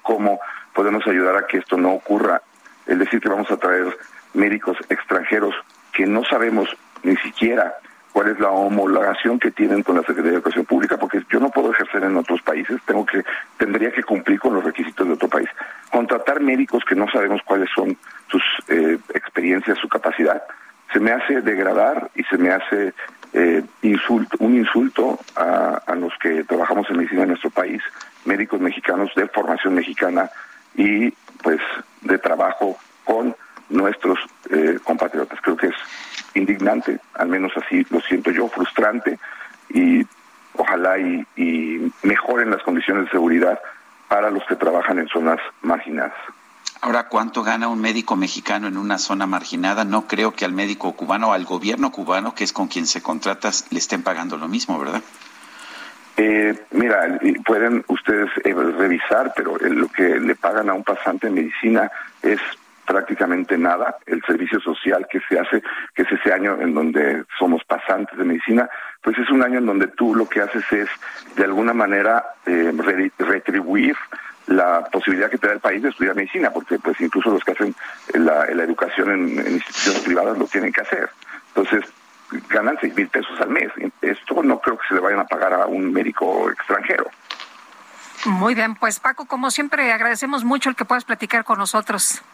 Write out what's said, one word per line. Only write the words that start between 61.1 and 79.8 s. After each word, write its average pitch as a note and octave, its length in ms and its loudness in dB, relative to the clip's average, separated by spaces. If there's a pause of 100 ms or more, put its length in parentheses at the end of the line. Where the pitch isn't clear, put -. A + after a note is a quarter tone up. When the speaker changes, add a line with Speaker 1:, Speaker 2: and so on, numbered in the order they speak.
Speaker 1:
en G2 80 0
medicina G2+ 560 2 (320)
es G2+ 160 2 (480)
prácticamente F#2 720 0
nada. F2 380 2 (100)
El E2 160 -2
servicio - 380 0
social F2+ 500 0
que F#2+ 180 -2
se F2+ 100 2
hace, G#2 240 0 (320)
que - 80 0
es - 100 0
ese - 200 2
año F#2+ 280 0
en E2+ 140 0
donde D2+ 500 0 (160)
somos E2+ 240 2
pasantes F#2+ 520 -2
de F2+ 80 -2
medicina, A2 460 2 (320)
pues B2 160 0
es A#2+ 120 -2
un C3+ 120 6
año B2+ 160 2
en B2 80 2
donde G2 220 2
tú A#2 260 0
lo A2+ 140 2
que G#2 140 0
haces G2+ 280 -4
es, G#2 180 0 (460)
de G2 100 2
alguna G#2+ 300 2
manera, G#2 500 2 (220)
eh, - 300 2
re-, - 420 0
retribuir F#2+ 800 0 (520)
la F2 420 4
posibilidad G2 400 0
que B2+ 80 -2
te - 80 0
da G2+ 60 2
el G#2 80 -2
país G#2 220 0
de C#3 80 0
estudiar E3 260 0
medicina, C3+ 340 0
porque, - 280 -4
pues, - 220 -2
incluso C4 300 0
los - 140 2
que - 80 0
hacen - 220 -2 (400)
la, D#2 320 4
la E2 180 -2
educación F2 460 -2
en, F2+ 280 0
en - 160 -2
instituciones - 480 -2